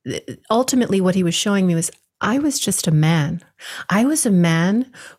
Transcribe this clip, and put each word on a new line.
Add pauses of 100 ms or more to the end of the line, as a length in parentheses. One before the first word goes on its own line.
(500)
ultimately
what
he
was
showing
me
was (280)
I
was
just
a
man. (480)
I
was
a
man (280)